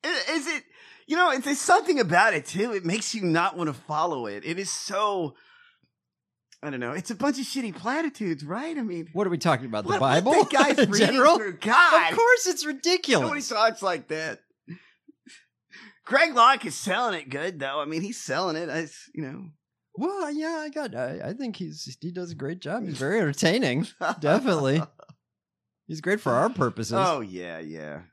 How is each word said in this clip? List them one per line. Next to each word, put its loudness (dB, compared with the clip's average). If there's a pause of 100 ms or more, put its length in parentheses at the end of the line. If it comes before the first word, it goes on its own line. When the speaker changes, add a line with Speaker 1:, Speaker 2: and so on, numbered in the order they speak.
Speaker 1:
Is, -4
is -2
it, -6 (440)
you 0
know, 4
it's, -2
there's -2
something 4
about 4
it, -4
too. -4
It -6
makes -4
you -6
not 0
wanna -4
follow -4
it. -8
It -6
is -8
so, -2 (1300)
I -10
don't -6
know. -6
It's -8
a -6
bunch -2
of -6
shitty -8
platitudes, -4
right? -8
I -6
mean, -8
Speaker 2:
What -2
are -2
we -2
talking 0
about? -4
The -6
Speaker 1:
what, 2
what 4
Speaker 2:
Bible 4
Speaker 1:
that 6
guy's 4
Speaker 2:
<laughs> -
in 4
Speaker 1:
reading 4
Speaker 2:
general? 6
Speaker 1:
through? -4
God. 6
Speaker 2:
Of 0
course, 6
it's -4
ridiculous. 0
Speaker 1:
Nobody -2
talks 0
like -4
that. -6 (1600)
Greg 2
Locke 6
is -8
selling -2
it -12
good, -6
though. -4
I -4
mean, -6
he's -10
selling -2
it. -6
I, -4 (280)
you -8
know. -12 (520)
Speaker 2:
Well, -4
yeah, -4
I -8
got, -8
I, -6
I -8
think -8
he's, -12
he -8
does -10
a -10
great -8
job. -6
He's -8
very -2
entertaining. 2 (160)
Speaker 1:
<laughs> -2
Speaker 2:
Definitely. 2 (1040)
He's -12
great 0
for 0
our 4
purposes. -2
Speaker 1:
Oh, 2
yeah, -10
yeah. -12 (120)